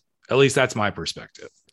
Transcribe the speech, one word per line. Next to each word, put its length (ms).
At 60
least 180
that's 220
my 140
perspective. 580